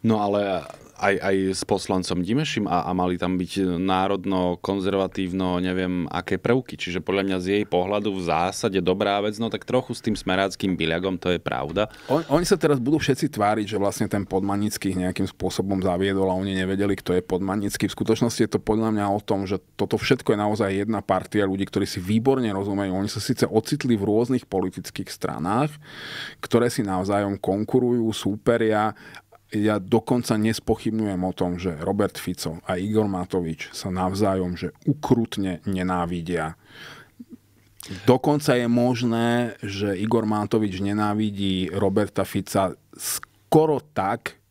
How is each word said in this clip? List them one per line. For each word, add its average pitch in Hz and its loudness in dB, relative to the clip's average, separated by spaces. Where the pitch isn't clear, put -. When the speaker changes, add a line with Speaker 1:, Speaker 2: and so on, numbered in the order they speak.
Speaker 1:
No 110 4
ale 101 0
aj, 98 2
aj 98 2
s - -6
poslancom 92 0
Dimešim 110 -2
a, 87 0
a 87 -4
mali 90 0
tam 90 0
byť 90 0
národno, 92 0
konzervatívno, 95 0
neviem 92 -2
aké 92 -2
prvky. 123 2
Čiže 87 -6
podľa 98 2
mňa 95 0
z 90 -4
jej 104 4
pohľadu 101 2
v 95 -4
zásade 92 0
dobrá 101 2
vec, 104 -2
no 113 -4
tak 107 -8
trochu 123 -2
s - -10
tým 107 0
smeráckým 95 0
byľagom, 87 0
to 90 2
je 82 0
pravda. 78 -2
Speaker 2:
On-, 156 2
oni 170 4
sa 196 4
teraz 147 2
budú 147 2
všetci 139 0
tváriť, 107 2
že 101 -2
vlastne 101 0
ten 101 0
Podmanický 98 -2
ich 92 -2
nejakým 92 -2
spôsobom 95 -2
zaviedol 95 2
a 92 0
oni 95 -2
nevedeli, 95 0
kto - -2
je 90 2
Podmanický. 98 -2
V - -6
skutočnosti 113 0
je 104 2
to 107 -2
podľa 110 0
mňa 104 0
o 104 0
tom, 98 -2
že 95 -4
toto 104 -2
všetko - 2
je 104 2
naozaj 104 0
jedna 107 -2
partia 98 2
ľudí, 95 0
ktorí 98 -2
si 95 -8
výborne 117 2
rozumejú. 98 -2
Oni 98 -2
sa 107 -6
síce - 0
ocitli 117 0
v 98 0
rôznych 120 2
politických - -4
stranách, 107 -2
ktoré 120 2
si - -2
navzájom 101 0
konkurujú, 117 2
súperia. 107 2
Ja 104 2
dokonca 113 2
nespochybňujem 107 0
o 90 -4
tom, 87 -2
že 87 -2
Robert 101 0
Fico 87 -8
a 92 -4
Igor 107 2
Matovič 90 -2
sa 98 -6
navzájom, 92 0
že 90 -6
ukrutne 113 0
nenávidia. 87 -2
Dokonca 143 4
je 123 2
možné, 120 2
že 101 -2
Igor 110 2
Matovič 107 0
nenávidí 101 0
Roberta 98 2
Fica 98 -2
skoro - 0
tak 101 -4